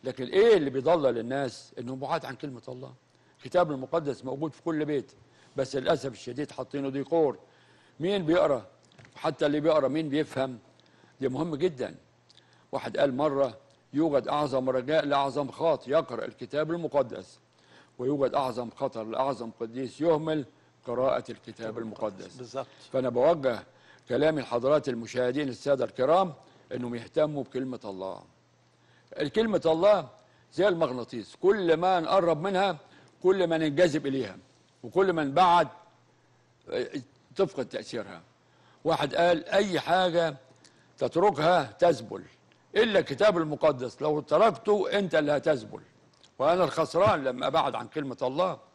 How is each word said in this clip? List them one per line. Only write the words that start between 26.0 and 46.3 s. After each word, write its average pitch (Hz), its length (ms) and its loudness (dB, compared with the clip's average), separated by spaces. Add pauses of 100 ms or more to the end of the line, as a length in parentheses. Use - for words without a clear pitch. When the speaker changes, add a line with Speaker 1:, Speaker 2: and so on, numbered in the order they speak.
Speaker 1:
إنهم 123 220 -6
يهتموا 143 480 -2
بكلمة 127 420 -8
الله. 95 380 -10 (960)
الكلمة 202 460 0
الله 165 440 4 (440)
زي 185 140 2
المغناطيس، 127 680 -2
كل 180 420 4
ما 180 220 2
نقرب 165 420 2
منها 185 360 0 (460)
كل 185 240 4
ما 165 100 0
ننجذب 151 500 2
إليها، 113 300 -4 (460)
وكل 180 300 2
ما 156 100 0
نبعد، 170 440 4 (1040)
آه، - 180 -4 (480)
تفقد 151 300 -2
تأثيرها. 95 560 -10 (640)
واحد 147 320 0
قال: 170 300 4
"أي 185 340 0
حاجة 170 560 0 (600)
تتركها 160 680 2 (160)
تذبل". 113 440 2 (520)
إلا 208 240 4
الكتاب 175 380 2
المقدس، 147 640 0
لو 151 180 0
تركته 196 800 2
أنت 175 160 -2
اللي 147 160 2
هتذبل، 127 500 -2 (580)